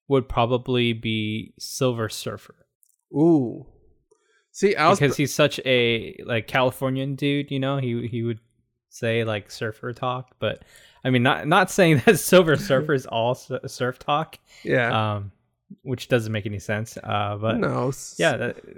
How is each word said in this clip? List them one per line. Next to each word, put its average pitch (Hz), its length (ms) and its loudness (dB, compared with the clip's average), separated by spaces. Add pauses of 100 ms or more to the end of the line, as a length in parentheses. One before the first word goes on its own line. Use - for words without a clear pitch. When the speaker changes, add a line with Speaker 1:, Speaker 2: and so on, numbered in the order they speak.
Speaker 1:
would 135 200 2
probably 120 640 0
be 110 680 -4
Silver 117 500 -2
Surfer. - 580 -14 (460)
Speaker 2:
Ooh. 143 540 2 (840)
See, 196 240 2
I 156 120 2
was 190 120 4
Speaker 1:
Because 139 160 2
Speaker 2:
pr- 151 60 0
Speaker 1:
he's 135 120 -2
such 147 320 2
a, 117 580 2
like, 113 220 -2
Californian 135 720 0
dude, 143 340 -2
you 139 80 -4
know, 135 200 -2
he, 120 280 -4
he 113 160 -6
would 117 160 -4 (500)
say, 113 360 -2
like, 107 260 -6
surfer 120 420 -8
talk, 127 460 -8
but - 240 -4 (420)
I 135 60 0
mean, 123 140 4
not, 127 240 0
not 185 220 4
saying 165 320 4
<laughs> - 40 0
that - 120 8
Silver 165 380 6
Surfer 147 380 0
is 131 120 0
all 113 280 -2
su-, - 320 -8
surf - 320 -6
talk. 151 400 -4 (240)
Speaker 2:
Yeah. 113 540 0
Speaker 1:
Um, 101 160 -10 (500)
which 123 260 -8
doesn't 110 220 0
make 107 160 -4
any 101 140 -8
sense. 107 420 -6
Uh, 104 380 -4
but 113 180 0
Speaker 2:
No, 127 300 -2
s- - 300 -10
Speaker 1:
yeah, 156 180 0
that, 117 200 -6 (220)